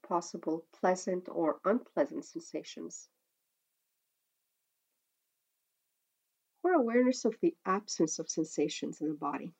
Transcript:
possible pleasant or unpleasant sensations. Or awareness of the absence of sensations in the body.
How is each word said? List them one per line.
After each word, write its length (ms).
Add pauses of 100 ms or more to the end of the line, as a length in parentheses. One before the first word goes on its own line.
possible 680
pleasant 560
or 360
unpleasant 600
sensations. 840 (3500)
Or 100
awareness 520
of 160
the 140 (100)
absence 540
of 100
sensations 720
in 80
the 60
body. 440